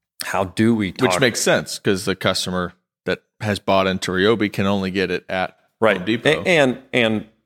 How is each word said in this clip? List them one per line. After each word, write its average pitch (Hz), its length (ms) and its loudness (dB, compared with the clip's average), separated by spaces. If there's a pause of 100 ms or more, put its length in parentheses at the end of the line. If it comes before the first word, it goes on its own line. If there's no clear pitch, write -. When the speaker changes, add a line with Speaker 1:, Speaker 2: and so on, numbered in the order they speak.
(240)
Speaker 1:
how 95 200 -2
do 110 300 2
we 98 180 -2
talk - 160 0
Speaker 2:
Which 90 120 0
makes 120 200 0
sense, 127 380 -2
'cause 95 260 -2
the 95 100 0
customer 92 600 -2 (320)
that 92 160 -2 (180)
has 104 180 -2
bought 95 280 2
into 92 260 -2
Ryobi 101 400 2
can 98 140 -2
only 98 240 0
get 92 200 -2
it 87 200 -4
at 92 260 -4 (240)
Speaker 1:
Right. 107 160 4
Speaker 2:
Home 90 80 -8
Depot. 135 380 0
Speaker 1:
A-, 185 40 -8
and, 143 320 2 (140)
and 110 320 0 (220)